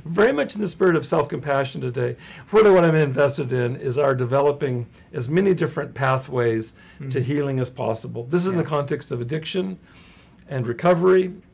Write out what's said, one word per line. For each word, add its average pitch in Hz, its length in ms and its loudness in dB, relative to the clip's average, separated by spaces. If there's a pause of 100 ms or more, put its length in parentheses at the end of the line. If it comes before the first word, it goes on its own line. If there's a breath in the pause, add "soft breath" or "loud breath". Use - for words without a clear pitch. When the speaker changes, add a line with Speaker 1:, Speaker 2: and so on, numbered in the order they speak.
Speaker 1:
very 202 300 2
much 277 220 -4
in 208 60 -6
the 202 60 -2
spirit 170 300 2
of 151 80 -4
self-compassion 139 760 -2
today. 123 380 -4 (320 loud breath)
What, 214 200 6
what 185 140 8
I'm 165 120 4
invested 139 580 2
in 123 240 0
is 131 200 -4
our 139 160 2
developing 131 760 0 (260 soft breath)
as 123 160 -6
many 185 240 2
different 156 400 -4
pathways 127 800 -2 (240 loud breath)
Speaker 2:
Mm-hmm. 139 120 -12
Speaker 1:
to 131 120 -2
healing 139 380 -2
as 123 100 -2
possible. 117 540 -6
This 170 200 -2
is 190 100 -2
in 175 40 0
the 156 60 2
Speaker 2:
Yeah. 139 60 -10
Speaker 1:
context 143 420 -4
of 123 100 -4
addiction 156 560 -6 (720 soft breath)
and 127 160 -4
recovery. 180 680 2 (220)